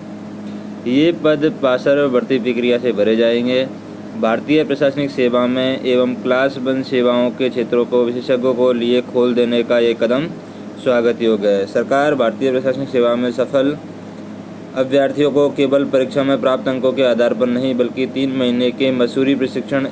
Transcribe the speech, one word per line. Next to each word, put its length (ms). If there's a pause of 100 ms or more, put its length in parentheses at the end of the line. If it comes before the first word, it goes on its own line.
(880)
ये 260
पद 500
पास 260
भर्ती 500
प्रक्रिया 400
से 140
भरे 240
जाएंगे। 520 (520)
भारतीय 440
प्रशासनिक 460
सेवा 360
में 380
एवं 300
क्लास 440
वन 240
सेवाओं 480
के 180
क्षेत्रों 360
को 200
विशेषज्ञों 500
को 180
लिए 280
खोल 340
देने 280
का 160
ये 160
कदम 320 (560)
स्वागत 400
योग्य 260
है। 180
सरकार 480
भारतीय 360
प्रशासनिक 380
सेवा 280
में 160
सफल 440 (1000)
अभ्यर्थियों 560
को 200
केवल 340
परीक्षा 400
में 160
प्राप्त 280
अंकों 240
के 100
आधार 320
पर 120
नहीं, 280
बल्कि 320
तीन 240
महीने 400
के 200
मसूरी 440
प्रशिक्षण 580